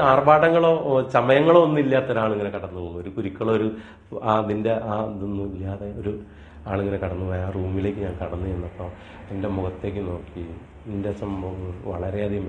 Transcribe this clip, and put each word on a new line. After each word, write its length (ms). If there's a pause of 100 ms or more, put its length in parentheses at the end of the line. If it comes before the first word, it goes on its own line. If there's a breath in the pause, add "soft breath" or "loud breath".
(120)
ആർഭാടങ്ങളോ, 600 (160)
ഓ, 40 (220)
ചമയങ്ങളോ 520
ഒന്നും 180
ഇല്ലാത്ത 300
ഒരാളിങ്ങനെ 420
കടന്നു 280
പോകും. 180
ഒരു 160
കുരുക്കളോ 420
ഒരു, 80 (640 loud breath)
ആ, 40 (100)
അതിൻ്റെ 300 (200)
ആ 20 (200)
ഇതൊന്നും 380
ഇല്ലാതെ 360 (120)
ഒരു 120 (580 loud breath)
ആളിങ്ങനെ 320
കടന്നു 260
പോയി. 160
ആ 120
റൂമിലേക്ക് 500
ഞാൻ 140
കടന്നു 300
ചെന്നപ്പോൾ 380 (420 loud breath)
എൻ്റെ 160 (100)
മുഖത്തേക്ക് 520
നോക്കി 360 (480)
എൻ്റെ 200
അച്ഛൻ 180 (100)
മു-, 140 (380)
വളരെയധികം 560